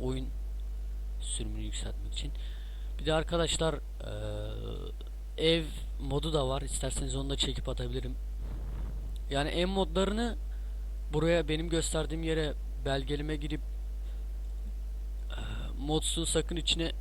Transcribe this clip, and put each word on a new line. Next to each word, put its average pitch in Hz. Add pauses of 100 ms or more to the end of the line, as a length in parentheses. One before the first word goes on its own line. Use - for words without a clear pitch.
oyun 131 (920)
sürümünü 110
yükseltmek -
için. - (680)
Bir -
de 156
arkadaşlar, 160
eee, 107
ev 165 (360)
modu 143
da 143
var. 135
İsterseniz 135
onu 139
da 139
çekip 131
atabilirim. 123 (1120)
Yani 143
ev 175
modlarını 196 (760)
buraya, 160
benim 156
gösterdiğim 160
yere 156 (320)
belgelime 143
girip, 151 (1700)
eee, - (420)
modsun 151
sakın 165
içine 165